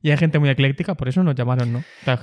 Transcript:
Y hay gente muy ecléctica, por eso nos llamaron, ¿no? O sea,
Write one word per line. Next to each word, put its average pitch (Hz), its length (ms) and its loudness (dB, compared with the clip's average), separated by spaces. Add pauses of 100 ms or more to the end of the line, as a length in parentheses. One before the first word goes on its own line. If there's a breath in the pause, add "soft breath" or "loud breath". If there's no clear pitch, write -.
Y 151 80 2
hay 147 60 2
gente 156 200 2
muy 147 120 4
ecléctica, 139 440 0
por 143 160 -6
eso 185 140 0
nos 160 100 0
llamaron, 123 400 -2
¿no? 120 60 -4
O - 260 -12
sea, 127 180 0